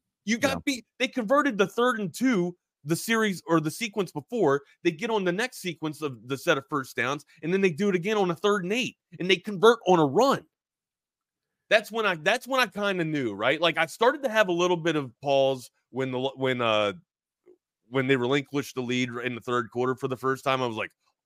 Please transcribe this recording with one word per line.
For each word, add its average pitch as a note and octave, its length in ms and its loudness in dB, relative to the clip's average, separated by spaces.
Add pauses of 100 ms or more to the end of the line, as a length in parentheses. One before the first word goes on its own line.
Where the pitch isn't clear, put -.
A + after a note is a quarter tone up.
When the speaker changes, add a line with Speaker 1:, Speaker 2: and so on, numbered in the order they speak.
(240)
Speaker 1:
You A3+ 140 -2
got C4+ 200 0
Speaker 2:
Yeah. - 60 -8
Speaker 1:
beat. C4 220 -4 (140)
They B3+ 80 0
converted C4 500 0
the G3 80 4
third A#3 340 0
and F#3 140 -6
two, F#3 420 0 (280)
the D#3 120 0
series A3 500 0
or E3 140 4
the D#3 100 -2
sequence G#3 420 -6
before. D3 500 0 (200)
They E3+ 80 2
get E3 200 -6
on G#3+ 140 0
the F3 80 0
next A#3 260 -4
sequence D#3 420 -8
of B2 280 -8
the C3 100 -4
set D#3+ 200 2
of C3 100 -10
first C#3 280 -6
downs, C3 280 -4 (180)
and D#3+ 100 -4
then G3 80 0
they F#3+ 100 4
do E3+ 180 0
it F#3+ 60 0
again F#3+ 220 0
on F#3+ 140 2
a E3+ 40 0
third G3+ 300 0
and F3+ 80 -4
eight, A3+ 240 -4 (220)
and F3+ 120 -2
they F#3+ 60 2
convert G#3 500 4
on F3+ 120 6
a D#3 80 6
run. G#3 380 2 (1200)
That's G#3+ 240 2
when A3 140 0
I, F#3+ 80 2
that's F#3 340 0
when C4 120 2
I B3 60 4
kinda F#3+ 380 -2
knew, C#3+ 300 -2
right? B2+ 260 0
Like, E3 160 2
I E3 80 2
started C4 380 0
to C4 80 -2
have G#3+ 180 2
a F3+ 40 0
little F3 240 2
bit E3 200 0
of C3+ 240 -4
pause C3+ 500 2 (200)
when C3 220 -4
the, B2+ 60 -4 (180)
when, C3 260 0
uh, G#2+ 320 2 (960)
when B2+ 160 0
they C3+ 100 4
relinquished C3+ 580 -2
the B2+ 60 -8
lead B2+ 300 -2
in B2 240 -8
the A2+ 60 -12
third A#2+ 300 -4
quarter B2+ 240 -2
for C3 140 -6
the B2+ 80 -4
first C3 280 -4
time. C3 180 0
I B2+ 40 0
was A2+ 100 -4
like, G2+ 160 -8 (340)